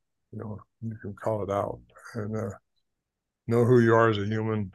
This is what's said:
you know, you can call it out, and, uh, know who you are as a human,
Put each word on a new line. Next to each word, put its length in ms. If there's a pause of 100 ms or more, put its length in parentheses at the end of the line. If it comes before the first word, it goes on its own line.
(320)
you 80
know, 200 (220)
you 200
can 140
call 280
it 80
out, 280 (360)
and, 200
uh, 140 (1000)
know 180
who 160
you 140
are 140
as 80
a 80
human, 500